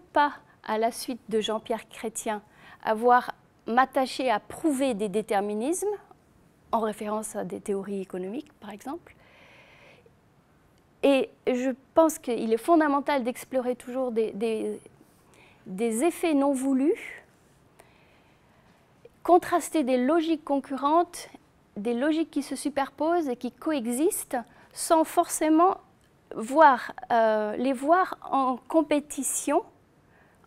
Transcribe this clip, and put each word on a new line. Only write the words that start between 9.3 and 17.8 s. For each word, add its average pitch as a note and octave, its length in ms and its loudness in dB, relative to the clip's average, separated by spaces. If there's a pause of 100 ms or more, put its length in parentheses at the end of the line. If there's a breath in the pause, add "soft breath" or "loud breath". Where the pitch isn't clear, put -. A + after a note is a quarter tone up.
Et C4+ 280 4 (160)
je B3+ 240 0 (240)
pense D#4+ 240 4
qu'il A3+ 340 -4
est A3+ 60 2
fondamental C#4+ 680 2
d'explorer B3 500 -4
toujours B3+ 380 -6
des, A3 200 -2
des, G#3+ 460 -4 (840 soft breath)
des A3 400 -2
effets E4 300 0
non C#4 180 2
voulus, C4+ 720 -2 (2000 soft breath)